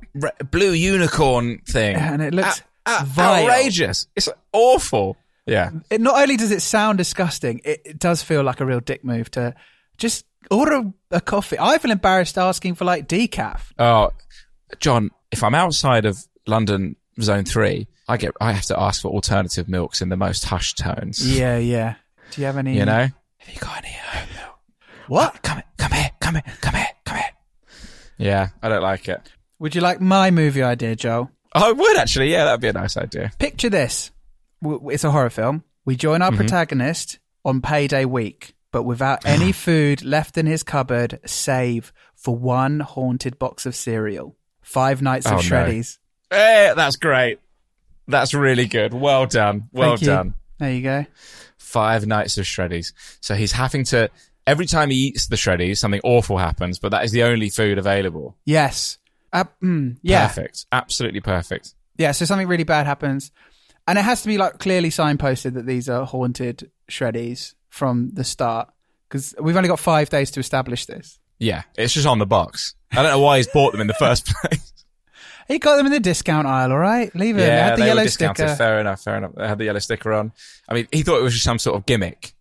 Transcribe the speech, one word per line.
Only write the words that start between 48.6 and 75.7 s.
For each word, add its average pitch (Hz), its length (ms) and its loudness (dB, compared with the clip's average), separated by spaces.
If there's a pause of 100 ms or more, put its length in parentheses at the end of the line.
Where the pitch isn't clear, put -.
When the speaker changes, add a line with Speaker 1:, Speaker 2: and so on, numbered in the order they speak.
Speaker 1:
good. 107 280 0
Well 135 340 2
done. 104 440 0
Well 127 200 4
Speaker 2:
Thank 117 100 0
you. 151 60 2
Speaker 1:
done. 92 260 0 (260)
Speaker 2:
There 139 140 -2
you 123 80 -4
go. 135 240 -2 (520)
Speaker 1:
Five 110 500 0
Nights 107 300 -2
at 98 80 -4
Shreddy's. 87 460 -6 (300)
So - 140 -4
he's 104 160 -2
having 131 340 -2
to, 117 240 2 (380)
every 151 180 2
time 151 240 0
he 131 80 0
eats 135 300 -2
the 117 80 -4
Shreddies, 92 420 0
something 101 260 -2
awful 117 340 2
happens, 90 420 -2
but 101 120 -4
that 107 140 0
is 110 60 -2
the 117 120 2
only 117 260 2
food 101 280 0
available. 95 580 -2 (100)
Speaker 2:
Yes. 147 520 0 (340)
Uh, 185 140 0 (180)
mm, 147 380 0
yeah. 175 260 4
Speaker 1:
Perfect. - 440 -8
Absolutely 120 500 -4
perfect. - 540 -4 (220)
Speaker 2:
Yeah, 156 140 2
so 165 140 -2
something 190 220 0
really 170 180 0
bad 151 220 0
happens. 139 440 -4 (560)
And 180 120 2
it - 40 2
has 233 200 0
to - 40 -6
be, 214 100 0
like, 190 220 0
clearly 180 300 2
signposted 143 640 0
that 123 120 -8
these 123 240 -4
are 127 160 -2
haunted 123 640 -6 (180)
Shreddies 120 640 -6 (160)
from 123 440 -2
the 156 100 -4
start, 117 460 -4 (400)
'cause 139 300 -8
we've 160 180 0
only 185 120 2
got 170 100 0
five 156 300 2
days 139 220 0
to - 80 -8
establish 131 480 -4
this. - 320 -18 (200)
Speaker 1:
Yeah, 101 240 -2 (140)
it's 117 160 0
just 151 140 0
on 123 120 4
the 104 60 2
box. - 500 -2 (160)
I - 100 -2
don't 151 100 4
know 139 80 4
why 143 180 6
he's 127 100 2
bought 139 240 4
them 104 100 -4
in 104 60 -2
the 107 80 0
first 123 320 2
<laughs> - 140 -2
place. - 280 -4 (800)
Speaker 2:
He 285 120 0
got 294 160 4